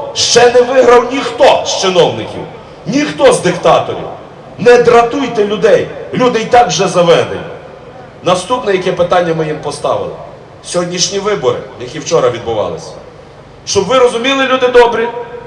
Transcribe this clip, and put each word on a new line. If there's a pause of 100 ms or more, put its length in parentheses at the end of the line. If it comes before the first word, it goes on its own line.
(140)
ще
не
виграв
ніхто
з
чиновників, (440)
ніхто
з
диктаторів. (520)
Не
дратуйте
людей, (260)
люди
і
так
вже
заведені. (840)
Наступне,
яке
питання
ми
їм
поставили. (520)
Сьогоднішні
вибори, (200)
які
вчора
відбувалися. (720)
Щоб
ви
розуміли,
люди
добрі, (400)